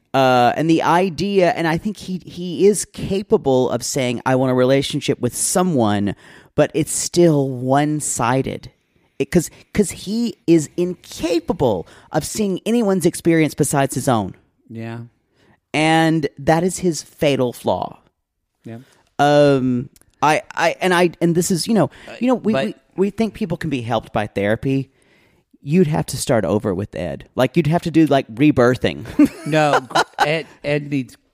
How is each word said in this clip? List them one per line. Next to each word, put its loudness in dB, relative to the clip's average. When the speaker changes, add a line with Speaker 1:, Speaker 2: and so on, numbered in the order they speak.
Speaker 1:
uh, 4
and 0
the 4
idea, 2
and -4
I 0
think -6
he, -10
he -2
is 2
capable 0
of -4
saying, -4
"I 2
want 0
a 0
relationship 0
with -4
someone," 0
but 2
it's -4
still 2
one-sided. -2
It, -2
'cause, 0
'cause 0
he -6
is 4
incapable -2
of -2
seeing -4
anyone's 0
experience 2
besides 0
his -4
own. -2
Speaker 2:
Yeah. -12
Speaker 1:
And 2
that 0
is -2
his -2
fatal -2
flaw. -4
Speaker 2:
Yeah. -16
Speaker 1:
Um, 4
I, 2
I, 0
and 2
I, 4
and 2
this 0
is, -2
you 0
know, 2
Speaker 2:
Uh, -14
Speaker 1:
you 0
know, 2
we, -2
Speaker 2:
but 0
Speaker 1:
we, -8
we 0
think -4
people -6
can -8
be -4
helped -4
by -2
therapy. -2
You'd 2
have -2
to -8
start 0
over 0
with -8
Ed. -8
Like, 0
you'd 2
have 0
to -6
do, 4
like, 0
rebirthing. 2
<laughs> -16
Speaker 2:
No, 2
gr-, -4
Ed, -2
Ed -4
needs, -6